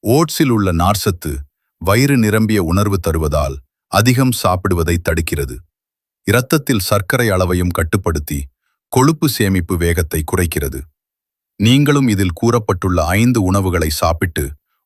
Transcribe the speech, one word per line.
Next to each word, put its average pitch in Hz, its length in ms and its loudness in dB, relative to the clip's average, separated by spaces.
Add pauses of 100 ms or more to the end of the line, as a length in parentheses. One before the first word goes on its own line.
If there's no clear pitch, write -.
ஓட்ஸில் 147 420 2
உள்ள 101 240 0
நார்ச்சத்து 85 640 0 (400)
வயிறு 123 400 2
நிரம்பிய 107 460 2
உணர்வு 98 360 0
தருவதால், 76 600 -2 (280)
அதிகம் 123 440 2
சாப்பிடுவதை 87 680 0 (100)
தடுக்கிறது. 71 480 -4 (680)
இரத்தத்தில் 123 540 0
சர்க்கரை 107 500 0
அளவையும் 92 400 0
கட்டுப்படுத்தி, 80 800 -2 (400)
கொழுப்பு 147 420 2
சேமிப்பு 95 480 0
வேகத்தை 80 460 -2
குறைக்கிறது. 73 580 -4 (760)
நீங்களும் 139 520 4
இதில் 98 260 0
கூறப்பட்டுள்ள 98 720 0
ஐந்து 113 360 2
உணவுகளை 92 480 0
சாப்பிட்டு, 80 600 -2 (340)